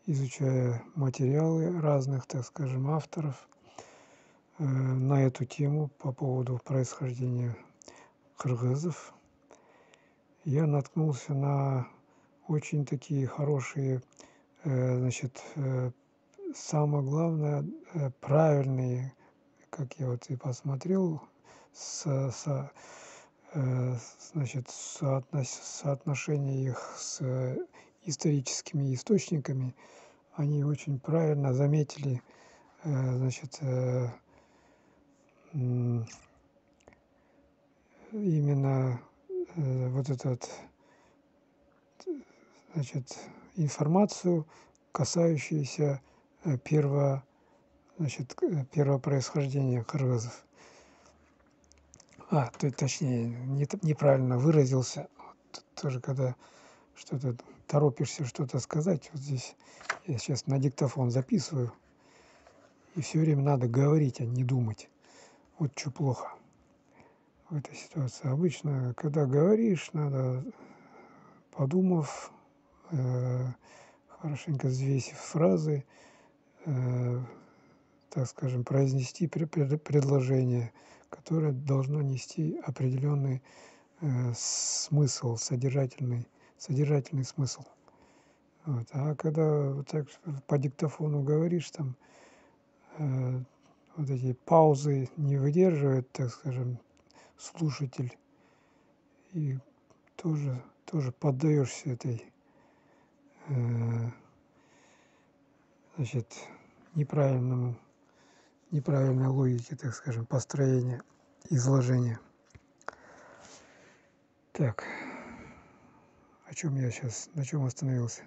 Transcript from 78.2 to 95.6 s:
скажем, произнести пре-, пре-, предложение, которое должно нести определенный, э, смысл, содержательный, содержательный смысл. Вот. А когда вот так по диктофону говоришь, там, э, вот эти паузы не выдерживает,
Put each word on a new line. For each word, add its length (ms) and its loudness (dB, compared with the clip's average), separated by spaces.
скажем, 360 -2
произнести 640 2
пре-, 200 -2
пре-, 300 2
предложение, 920 2
которое 420 0
должно 500 0
нести 640 -2
определенный, 760 0
э, 340 0
смысл, 1000 0
содержательный, 920 -2
содержательный 680 0
смысл. 380 -4
Вот. 280 -4
А 220 -2
когда 560 2
вот 160 -6
так 200 -4
по 100 2
диктофону 640 -2
говоришь, 500 2
там, 240 -6
э, 420 0
вот 120 -2
эти 240 0
паузы 720 6
не 200 2
выдерживает, 720 4